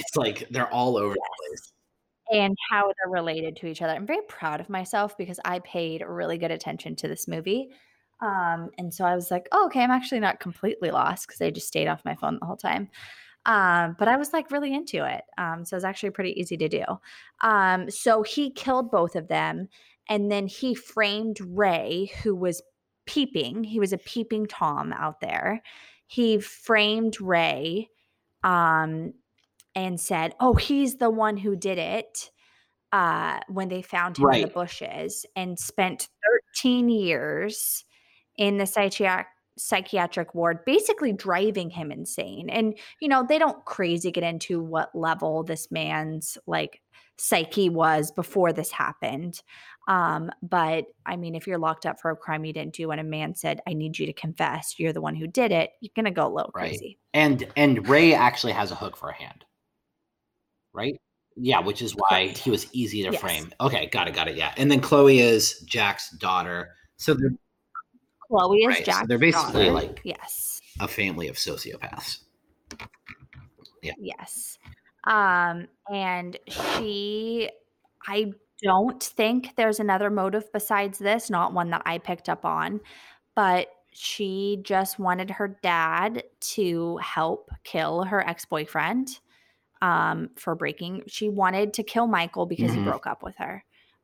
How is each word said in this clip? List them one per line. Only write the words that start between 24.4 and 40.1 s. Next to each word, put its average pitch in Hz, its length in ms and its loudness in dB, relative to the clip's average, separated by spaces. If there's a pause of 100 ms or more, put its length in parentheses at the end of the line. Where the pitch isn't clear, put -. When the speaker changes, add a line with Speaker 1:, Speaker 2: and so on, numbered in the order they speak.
Speaker 2:
Tom 151 460 -4
out 156 260 -6
there. - 420 -4 (460)
He 220 320 2
framed 214 800 0
Ray, 170 720 0 (520)
um, 160 720 2 (640)
and 185 220 -4
said, 165 400 -2
"Oh, 254 140 6
he's 277 420 2
the 240 140 2
one 214 280 2
who 196 180 -2
did 185 220 -2
it," 175 540 -6 (600)
uh, 165 560 2
when 190 180 -4
they 185 140 -6
found 175 360 -2
him 139 140 8
in 117 100 6
the 101 60 2
Speaker 1:
Right. - 60 -12
Speaker 2:
bushes, 175 720 -8 (100)
and 180 240 -6
spent - 480 -2 (180)
thirteen 247 640 2
years 170 920 0 (540)
in 202 200 2
the 196 80 0
psychiat-, 196 600 0 (320)
psychiatric 185 800 -2